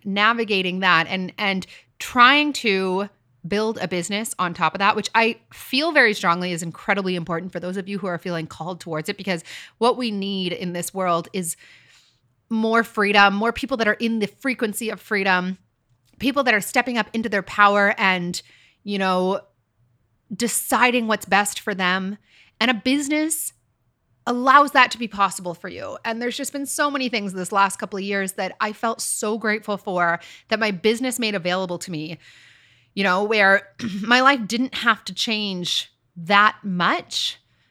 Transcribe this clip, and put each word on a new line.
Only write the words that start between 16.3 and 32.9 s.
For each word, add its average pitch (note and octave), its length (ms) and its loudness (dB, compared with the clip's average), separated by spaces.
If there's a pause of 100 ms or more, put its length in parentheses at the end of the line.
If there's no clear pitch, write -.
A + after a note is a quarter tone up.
that A#3+ 100 4
are G3+ 60 2
stepping A#3+ 380 -2
up G#3 140 -2
into A3+ 160 -4
their G3+ 140 0
power G3+ 560 4
and, F3+ 420 0 (440)
you G3+ 140 -4
know, F#3 420 0 (920)
deciding A#3+ 720 0
what's A3 200 -2
best G3+ 340 0
for G#3 140 -6
them. F#3+ 440 -2 (420)
And A#3 100 2
a B3 40 0
business D4 800 -2 (720)
allows C4 460 6
that B3+ 180 6
to A3 80 -8
be A#3 100 -6
possible F#3 460 -2
for F#3 140 -16
you. - 360 -10
And A3+ 160 -6
there's A#3+ 160 -4
just C#4 160 -8
been C#4+ 140 -8
so D4 240 -2
many C4+ 180 -2
things G3+ 240 -4
this F#3 200 -6
last G3 260 2
couple G3+ 200 -8
of F#3+ 60 -6
years G3 280 -2
that F#3+ 280 -6
I G#3+ 120 -2
felt A3+ 280 -4
so A3 380 -4
grateful G#3+ 400 -2
for F3 420 0 (280)
that A3 100 0
my G#3+ 120 0
business A#3 480 0
made A3 160 -2
available F3+ 440 -2
to - 120 -12
me, D#3 280 -8 (760)